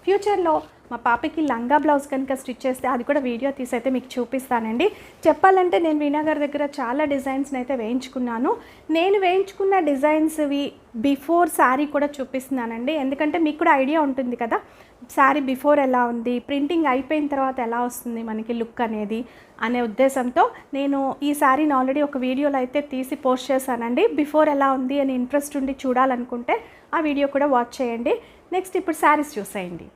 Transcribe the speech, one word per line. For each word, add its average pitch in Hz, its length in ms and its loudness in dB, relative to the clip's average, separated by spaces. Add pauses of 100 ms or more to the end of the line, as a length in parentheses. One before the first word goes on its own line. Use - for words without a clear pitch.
ఫ్యూచర్లో 370 520 2 (340)
మా 240 60 -8 (100)
పాపకి 302 420 0
లంగా 240 340 2
బ్లౌజ్ 285 280 4
కనుక 269 300 -2
స్టిచ్ 240 240 -10
చేస్తే 254 260 -2
అది 254 160 -2
కూడా 285 180 2
వీడియో 247 320 -2
తీసి 247 200 -6
అయితే 233 180 -2
మీకు 254 180 -4
చూపిస్తానండి. 240 720 -2 (400)
చెప్పాలంటే 359 600 6
నేను 311 180 2
వీణా 294 240 0
గారి 311 160 0
దగ్గర 285 200 -2 (140)
చాలా 269 340 -2
డిజైన్స్‌ని 269 480 -4
అయితే 247 220 -4
వేయించుకున్నాను. 247 720 -2 (440)
నేను 370 300 4
వేయించుకున్న 392 540 2 (100)
డిజైన్స్వి 302 720 0 (460)
బిఫోర్ 330 500 2
శారీ 277 280 4 (100)
కూడా 294 200 0
చూపిస్తున్నానండి, 254 880 -6
ఎందుకంటే 294 420 -2
మీకు 302 160 -2
కూడా 339 120 6 (100)
ఐడియా 302 240 2
ఉంటుంది 254 360 -4
కదా 269 160 -2 (580)
శారీ 294 340 4
బిఫోర్ 285 340 4
ఎలా 254 160 2 (120)
ఉంది, 240 200 -4 (140)
ప్రింటింగ్ 294 460 0
అయిపోయిన 285 420 0
తర్వాత 262 320 -2
ఎలా 233 200 -2
వస్తుంది 233 440 -8
మనకి 220 300 -6
లుక్ 226 260 -6
అనేది 214 340 -4 (460)
అనే 247 220 0
ఉద్దేశంతో 254 560 2 (340)
నేను 277 200 0 (300)
ఈ - 20 0 (120)
శారీని 285 360 4
already 262 300 0
ఒక 285 160 -8
వీడియోలో 269 380 0
అయితే 254 180 -2 (140)
తీసి 262 220 -6 (100)
పోస్ట్ 254 260 0
చేశానండి. 254 520 0 (160)
బిఫోర్ 302 340 4
ఎలా 277 240 2
ఉంది 262 260 -2
అని 269 160 -2
ఇంట్రెస్ట్ 285 400 -2
ఉండి 269 140 -4 (100)
చూడాలనుకుంటే 247 720 0 (380)
ఆ 339 40 0 (100)
వీడియో 277 280 0
కూడా 285 180 2
వాచ్ 240 260 0
చేయండి. 240 340 -2 (420)
నెక్స్ట్ 370 240 -6
ఇప్పుడు 320 240 -4
శారీస్ 294 340 4
చూసేయండి. 180 560 -10